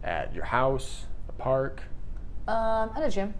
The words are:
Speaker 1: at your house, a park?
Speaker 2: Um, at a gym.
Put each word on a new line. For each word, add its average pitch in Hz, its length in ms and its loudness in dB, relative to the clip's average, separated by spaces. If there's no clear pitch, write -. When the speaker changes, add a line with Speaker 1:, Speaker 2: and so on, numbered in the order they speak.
Speaker 1:
at 82 300 -2
your 85 120 0
house, 131 600 0
a - 60 -6
park? 135 500 0
Speaker 2:
Um, 220 480 2
at 311 80 0
a 294 80 4
gym. 202 280 2